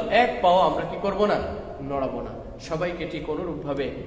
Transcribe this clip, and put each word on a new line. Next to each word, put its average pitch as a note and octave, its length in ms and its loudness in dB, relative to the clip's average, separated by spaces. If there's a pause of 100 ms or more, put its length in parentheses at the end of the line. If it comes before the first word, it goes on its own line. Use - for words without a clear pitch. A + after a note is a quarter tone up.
এক A#3+ 320 4
পাও F3+ 180 8
আমরা D#3+ 260 2
কি F3+ 160 -6
করব G3 240 2
না, F#3 100 4 (460)
নড়াবো C3+ 400 -2
না।" - 260 -10 (140)
সবাইকে E3+ 500 -4
ঠিক D#3 180 -6
অনুরূপভাবে C#3+ 640 -4 (160)